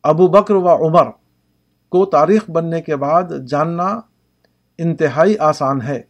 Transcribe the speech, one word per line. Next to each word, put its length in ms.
ابو 240
بکر 280
و 140
عمر 360
کو 160
تاریخ 440
بننے 320
کے 140
بعد 280
جاننا 540
انتہائی 600
آسان 440
ہے 280